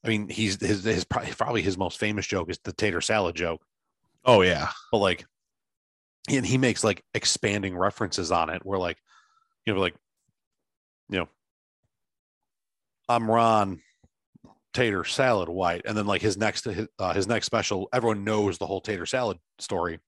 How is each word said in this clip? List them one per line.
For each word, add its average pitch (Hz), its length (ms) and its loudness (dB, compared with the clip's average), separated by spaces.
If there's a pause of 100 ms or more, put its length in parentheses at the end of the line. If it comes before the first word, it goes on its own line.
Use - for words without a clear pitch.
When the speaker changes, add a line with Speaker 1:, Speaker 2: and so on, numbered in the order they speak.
Speaker 1:
I 117 60 -2
mean, 104 200 0
he's, 101 320 -2
his, 98 220 0
his 101 200 0
pro-, - 220 -4
probably - 380 -2
his 92 140 0
most 92 220 -4
famous 107 260 -2
joke 90 240 -4
is 90 140 -8
the 101 80 -8
tater 90 300 0
salad 95 340 0
joke. 82 300 -4 (580)
Speaker 2:
Oh, 120 180 8
yeah. 87 300 2 (200)
Speaker 1:
But, 113 80 2
like, 92 260 0 (1040)
and 131 160 2
he 123 120 2
makes, 127 260 2
like, 104 200 0 (100)
expanding 101 640 -2
references 92 540 -2
on 82 180 2
it 90 160 -6
where, 95 140 -2
like, 87 180 -4 (680)
you 107 80 0
know, 95 60 0
like, 90 160 0 (1120)
you 98 100 -2
know, 85 100 -4 (1800)
"I'm 117 200 2
Ron 110 520 4 (920)
Tater 104 300 0
Salad 110 460 0
White." 87 360 -2
And 107 120 -2
then, 104 80 0
like, 98 160 0
his 101 160 0
next, 104 280 -2
his, 107 220 -6 (120)
uh, 90 140 -2
his 95 140 0
next 113 180 0
special, 101 480 -2
everyone 113 300 0
knows 104 340 0
the 98 100 -6
whole 95 140 -4
tater 95 240 -6
salad 110 340 -2 (200)
story. 85 480 -4